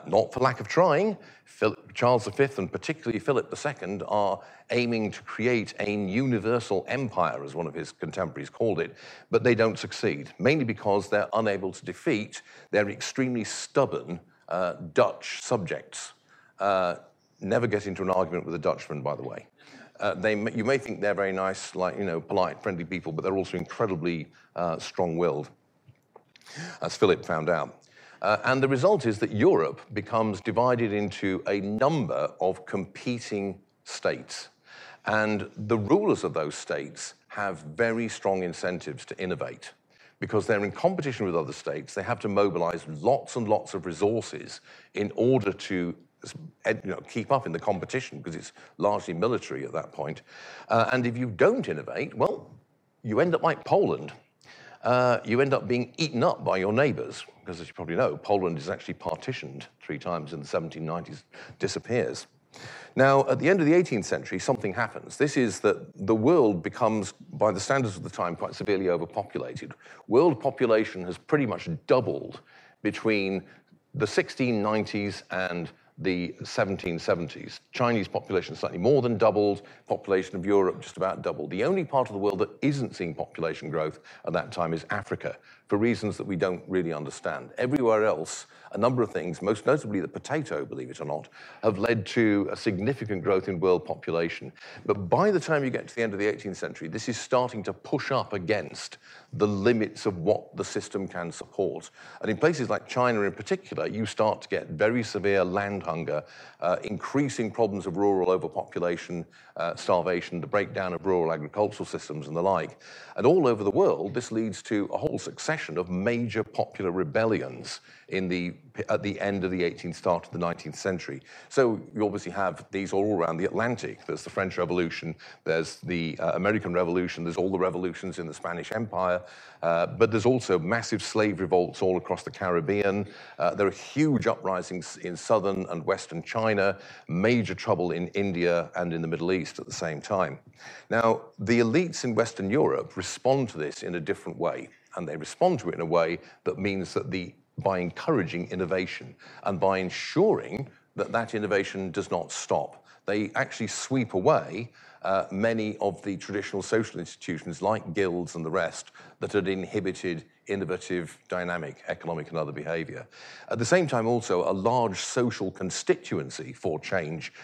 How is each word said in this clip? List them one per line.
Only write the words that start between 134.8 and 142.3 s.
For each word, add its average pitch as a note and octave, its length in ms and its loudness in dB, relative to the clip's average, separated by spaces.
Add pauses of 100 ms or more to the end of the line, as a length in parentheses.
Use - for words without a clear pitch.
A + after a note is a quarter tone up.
in F2+ 180 -6
southern F#2+ 540 2
and E2 140 -4
western F#2 380 -2
China, G2+ 560 2 (300)
major G2 460 2
trouble F2 380 0
in F2 160 -2
India F2 680 2
and F2 160 -2
in E2 100 -2
the E2 60 -2
Middle E2 240 0
East F2 260 -2
at - 80 -10
the - 60 -12
same D#2 280 -4
time. E2+ 380 -2 (520)
Now, A2+ 320 4 (160)
the A#2 220 4
elites D#3 440 2
in A#2+ 100 0
Western A2 360 0